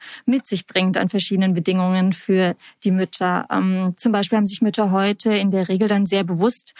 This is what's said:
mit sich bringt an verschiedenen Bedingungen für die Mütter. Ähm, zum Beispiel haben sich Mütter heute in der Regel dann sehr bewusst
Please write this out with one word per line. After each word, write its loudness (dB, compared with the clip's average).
mit 0
sich -4
bringt 0
an 0
verschiedenen 0
Bedingungen 0
für 0
die 2
Mütter. -2
Ähm, 0
zum 0
Beispiel 0
haben 2
sich -6
Mütter 0
heute 0
in 0
der 0
Regel 0
dann 2
sehr 0
bewusst -2